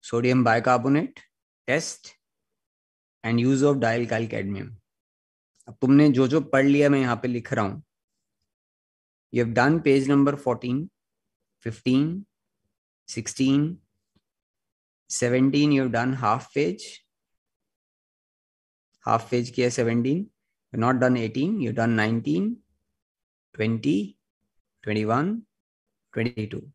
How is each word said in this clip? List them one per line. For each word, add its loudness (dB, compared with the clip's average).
sodium 2
bicarbonate 2
test -6
and 0
use 2
of 2
dialkyl -2
cadmium। -8
अब -20
तुमने 6
जो 2
जो 2
पढ़ 0
लिया 4
मैं 2
यहाँ -2
पे -6
लिख -6
रहा 0
हूँ। -8
You 2
have -4
done 4
page 2
number 4
fourteen, -4
fifteen, 0
sixteen, -2
seventeen, 2
you 2
have -2
done -2
half -2
page, -4
half -2
page -2
किया 0
सेवनटीन, 0
you -12
have -2
not 2
done 2
eighteen, -4
you -4
have -6
done 0
nineteen, 0
ट्वेंटी, -2
ट्वेंटी -2
वन, 0
ट्वेंटी -4
टू। -12